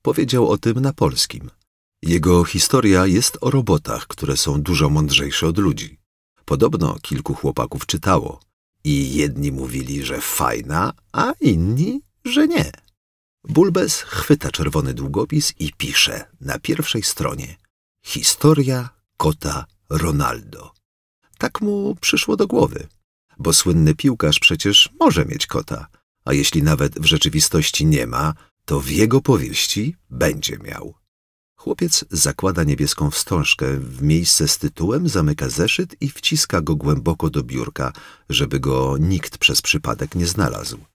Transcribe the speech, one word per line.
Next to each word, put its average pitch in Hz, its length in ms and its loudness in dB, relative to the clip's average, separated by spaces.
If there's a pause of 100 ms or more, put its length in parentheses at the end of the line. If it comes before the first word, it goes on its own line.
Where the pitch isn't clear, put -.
Powiedział 127 480 2
o 101 80 2
tym 113 220 0
na 139 140 0
polskim. 65 560 -2 (520)
Jego 85 420 4
historia 104 640 4
jest 95 360 2
o 127 100 0
robotach, 90 560 0
które 71 300 -4
są 73 240 0
dużo 73 280 2
mądrzejsze 71 580 0
od 82 100 0
ludzi. - 420 -2 (460)
Podobno 78 560 2
kilku 69 320 -6
chłopaków - 520 -4
czytało. 82 540 -2 (440)
I 73 320 0
jedni 143 360 -2
mówili, 69 520 -6
że 65 180 -8
fajna, 62 720 -2 (180)
a 262 300 -2
inni, 127 600 0 (240)
że 285 220 2
nie. - 240 0 (720)
Bulbes 185 580 2
chwyta - 500 0
czerwony - 420 -2
długopis 135 680 -2
i 151 180 -4
pisze - 480 -2 (160)
na 135 180 -6
pierwszej - 440 -2
stronie: 65 540 -6 (480)
"Historia 131 840 2 (280)
kota 76 480 -2 (240)
Ronaldo". 71 840 -4 (640)
Tak - 240 -4
mu 202 340 -2
przyszło 220 400 0
do 196 120 2
głowy, - 400 0 (520)
bo 82 140 0
słynny 78 420 4
piłkarz 110 440 2
przecież - 500 4 (100)
może 208 260 4
mieć - 220 -6
kota, - 400 -6 (380)
a 65 80 0
jeśli - 300 2
nawet - 360 2
w 78 60 -4
rzeczywistości - 800 2
nie 147 220 4
ma, 69 260 -2 (320)
to 71 140 -2
w 67 100 -6
jego 110 320 4
powieści 107 760 -2 (140)
będzie - 480 -2
miał. - 380 -14 (600)
Chłopiec - 560 -2
zakłada 85 520 2
niebieską 73 480 0
wstążkę 71 680 0
w 65 240 -8
miejsce 78 460 2
z - 100 0
tytułem, 123 520 -2
zamyka 123 400 0
zeszyt 175 520 -2
i 139 80 -2
wciska - 520 -2
go 78 140 0
głęboko 73 540 0
do 69 140 -2
biurka, 64 500 -6 (360)
żeby 69 300 0
go 67 400 0
nikt 87 380 0
przez - 240 0
przypadek - 540 -4
nie 87 120 0
znalazł. 65 500 -4 (180)